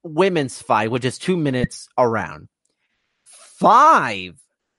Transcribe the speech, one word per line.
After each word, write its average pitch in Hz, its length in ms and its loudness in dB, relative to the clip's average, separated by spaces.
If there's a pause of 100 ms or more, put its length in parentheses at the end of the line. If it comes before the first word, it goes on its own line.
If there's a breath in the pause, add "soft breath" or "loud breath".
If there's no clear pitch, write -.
women's 160 600 -2
fight, 110 280 0
which 120 140 -4
is 127 140 -4
two 185 180 -4
minutes 131 500 -4 (120)
a 123 100 4
round, 95 400 -6 (800)
five 165 1080 2 (440)